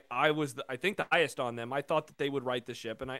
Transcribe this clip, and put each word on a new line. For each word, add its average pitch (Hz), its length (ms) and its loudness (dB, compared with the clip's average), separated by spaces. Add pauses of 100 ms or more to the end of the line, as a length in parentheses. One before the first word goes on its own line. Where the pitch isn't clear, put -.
I 143 220 4
was, 151 220 0
the, 135 160 -10
I 127 80 -4
think, 190 200 0
the 165 140 -2
highest 160 280 4
on 120 160 -2
them. 120 180 -6
I 143 80 0
thought 156 260 0
that - 100 -20
they 143 120 0
would 139 160 -2
right 123 200 -2
the 123 80 -6
ship, 110 280 -8
and 131 100 -6
I, 131 80 -6